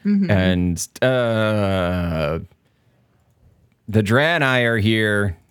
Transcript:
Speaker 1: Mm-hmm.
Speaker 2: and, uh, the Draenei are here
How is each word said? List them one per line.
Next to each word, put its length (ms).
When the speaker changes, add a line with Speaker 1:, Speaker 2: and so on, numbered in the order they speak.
Speaker 1:
Mm-hmm. 260
Speaker 2:
and, 580
uh, 1400
the 140
Draenei 640
are 140
here 580